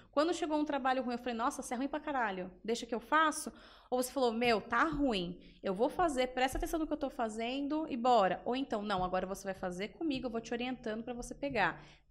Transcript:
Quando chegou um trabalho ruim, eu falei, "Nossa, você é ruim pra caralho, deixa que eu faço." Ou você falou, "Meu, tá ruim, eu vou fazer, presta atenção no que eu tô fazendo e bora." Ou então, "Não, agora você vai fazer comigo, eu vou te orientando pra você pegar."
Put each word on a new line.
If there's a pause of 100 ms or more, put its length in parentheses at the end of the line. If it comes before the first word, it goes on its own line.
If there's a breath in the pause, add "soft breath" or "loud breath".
(120 loud breath)
Quando
chegou
um
trabalho
ruim,
eu
falei,
"Nossa,
você
é
ruim
pra
caralho, (120)
deixa
que
eu
faço." (380 loud breath)
Ou
você
falou,
"Meu,
tá
ruim, (240 loud breath)
eu
vou
fazer,
presta
atenção
no
que
eu
tô
fazendo
e
bora."
Ou
então,
"Não,
agora
você
vai
fazer
comigo,
eu
vou
te
orientando
pra
você
pegar." (280 loud breath)